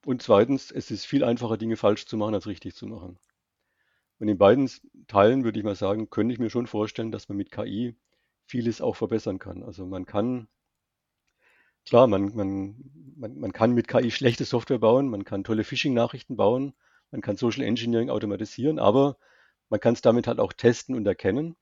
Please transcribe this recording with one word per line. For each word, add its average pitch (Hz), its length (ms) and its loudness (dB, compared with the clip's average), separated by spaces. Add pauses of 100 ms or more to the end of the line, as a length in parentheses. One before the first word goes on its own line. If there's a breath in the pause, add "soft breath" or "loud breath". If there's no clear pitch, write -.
Und 127 180 -4
zweitens, 120 480 4
es - 180 -10
ist 107 160 -8
viel 139 180 0
einfacher, 120 340 -2
Dinge 113 200 -4
falsch 107 300 0
zu 120 100 -8
machen, 107 160 -2
als 101 140 -4
richtig 95 280 -12
zu - 120 -16
machen. 95 320 -16 (960)
Und 107 100 -4
in 104 100 0
beiden 110 280 8
S-, - 160 -8 (260)
Teilen 110 360 4
würde 107 160 -2
ich 101 60 -6
mal 104 100 -2
sagen, 104 340 -2
könnte 117 240 0
ich 113 60 -8
mir 113 100 -2
schon 117 160 -2
vorstellen, 110 460 -6
dass - 180 -14
man 101 80 -6
mit 98 140 -8
K - 140 -8
I 117 300 -6 (500)
vieles 117 360 -4
auch 123 140 -2
verbessern 104 420 -4
kann. 92 240 -14
Also 101 240 -14
man 95 200 -10
kann, 117 420 -4 (1400)
klar, 120 220 6
man, 101 280 0
man, 98 400 -6 (420)
man, 131 220 -14
man 110 140 -8
kann 117 200 2
mit 117 140 0
K 123 140 2
I 120 80 0
schlechte 123 360 0
Software 123 340 -2
bauen, 123 300 4
man 98 160 -6
kann 98 180 -6
tolle 110 200 -2
Phishing-Nachrichten 120 720 -2
bauen, 123 380 0 (380)
man 127 100 -8
kann 101 140 -4
Social 120 280 -2
Engineering 117 460 -2
automatisieren, 110 720 -4
aber 135 380 4 (520 soft breath)
man 107 100 -2
kann's 117 220 2
damit 117 260 4
halt 117 120 -2
auch 101 120 0
testen 123 440 0
und 107 120 -2
erkennen. 120 540 -2